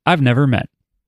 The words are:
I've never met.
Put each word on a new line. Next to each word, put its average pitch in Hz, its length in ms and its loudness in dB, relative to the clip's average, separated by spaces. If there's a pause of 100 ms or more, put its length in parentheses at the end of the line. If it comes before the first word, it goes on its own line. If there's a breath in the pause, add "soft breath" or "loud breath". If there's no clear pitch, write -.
I've 151 160 0
never 127 240 2
met. 120 220 -2 (400)